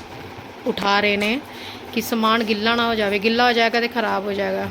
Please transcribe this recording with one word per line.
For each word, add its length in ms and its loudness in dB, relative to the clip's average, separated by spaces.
ਉਠਾ 320 2
ਰਹੇ 180 2
ਨੇ 220 0
ਕਿ 80 0
ਸਮਾਨ 420 2
ਗਿੱਲਾ 320 2
ਨਾ 120 2
ਹੋ 80 0
ਜਾਵੇ, 240 2
ਗਿੱਲਾ 280 4
ਹੋ 60 6
ਜਾਏਗਾ 280 2
ਤੇ 60 2
ਖਰਾਬ 380 -2
ਹੋ 80 -2
ਜਾਏਗਾ। 380 -2